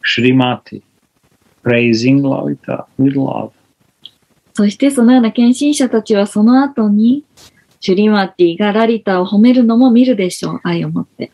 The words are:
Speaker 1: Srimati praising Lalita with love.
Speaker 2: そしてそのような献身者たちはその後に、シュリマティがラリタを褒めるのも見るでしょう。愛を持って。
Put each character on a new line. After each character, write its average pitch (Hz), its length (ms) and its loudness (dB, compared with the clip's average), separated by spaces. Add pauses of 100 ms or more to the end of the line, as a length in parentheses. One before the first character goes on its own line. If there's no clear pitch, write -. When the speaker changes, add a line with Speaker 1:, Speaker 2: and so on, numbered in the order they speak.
Speaker 1:
Srimati 123 760 -4 (800)
praising 120 600 0
Lalita 139 640 -6 (120)
with 139 160 0
love. 135 360 -6 (1040)
Speaker 2:
そ 208 140 0
し 202 80 -6
て 277 140 0
そ 269 120 -2
の 233 100 4
よ 262 60 4
う 240 40 2
な 220 100 -2
献 240 260 2
身 294 160 0
者 269 140 -2
た 226 140 -2
ち 220 120 -2
は 202 120 0
そ 214 160 -2
の 247 200 4
後 269 260 -2
に、 233 360 0 (560)
シ 196 120 -2
ュ - 40 2
リ 208 120 2
マ 202 200 0
テ 175 160 0
ィ 170 140 0
が 208 140 0
ラ 220 140 2
リ 226 160 -2
タ 185 200 -2
を 185 40 -4
褒 202 120 -2
め 240 140 6
る 247 120 4
の 226 120 0
も 254 140 4
見 240 140 4
る 254 100 0
で 185 160 -2
し - 160 -12
ょ 160 60 -6
う。 - 100 -10
愛 170 220 -4
を 156 60 -6
持 170 120 -6
っ - 40 -10
て。 - 280 -16